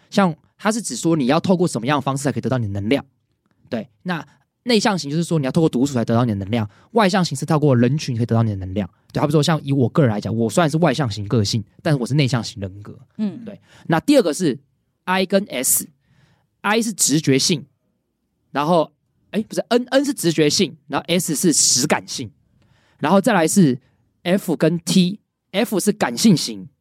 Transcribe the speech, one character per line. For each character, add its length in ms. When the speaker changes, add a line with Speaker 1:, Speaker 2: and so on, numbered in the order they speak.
Speaker 1:
像 240
它 140
是 100
指 140
说 200
你 100
要 140
透 180
过 100
什 120
么 80
样 100
的 40
方 140
式 80
才 80
可 60
以 40
得 80
到 80
你 100
的 120
能 100
量。 160
对， 180
那 220
内 160
向 180
型 140
就 60
是 60
说 160
你 60
要 60
透 100
过 60
独 180
处 80
才 120
得 100
到 80
你 80
的 40
能 140
量， 200
外 180
向 140
型 140
是 80
透 140
过 160
人 220
群 180
可 80
以 20
得 80
到 100
你 80
的 60
能 160
量。 160
对， 80
好 80
比 40
说 120
像 200
以 100
我 160
个 140
人 80
来 100
讲， 140
我 140
虽 120
然 80
是 80
外 160
向 180
型 160
个 160
性， 200
但 120
是 60
我 80
是 60
内 140
向 140
型 200
人 200
格。 160
Speaker 2:
嗯。 280
Speaker 1:
对， 140
那 120
第 180
二 60
个 100
是 240
I 200
跟 200
S，I 1400
是 100
直 300
觉 180
性， 260
然 140
后， 260
哎， 160
不 80
是， 140
N，N 340
是 100
直 200
觉 160
性， 260
然 120
后 80
S 260
是 200
实 340
感 180
性， 240
然 100
后 120
再 100
来 160
是 320
F 320
跟 240
T，F 1000
是 120
感 260
性 180
型， 320